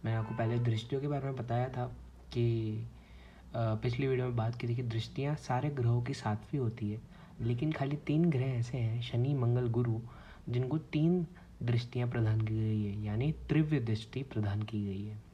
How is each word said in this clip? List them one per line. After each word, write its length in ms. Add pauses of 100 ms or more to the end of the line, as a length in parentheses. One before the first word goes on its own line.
मैंने 100
आपको 200
पहले 240
दृष्टियों 420
के 80
बारे 160
में 120
बताया 320
था 180 (460)
कि, 420 (800)
अ, 200
पिछली 320
वीडियो 200
में 100
बात 180
की 140
थी 80
कि 60
दृष्टियाँ 520
सारे 360
ग्रहों 320
की 120
सातवीं 460
होती 300
है, 100 (400)
लेकिन 320
खाली 240
तीन 340
ग्रह 140
ऐसे 340
हैं, 240
शनि, 320
मंगल, 340
गुरु, 320 (480)
जिनको 300
तीन 480 (360)
दृष्टियाँ 460
प्रदान 320
की 140
गई 300
है, 180
यानी 300
त्रिव्य 480
दृष्टि 420
प्रदान 400
की 220
गई 200
है। 140 (160)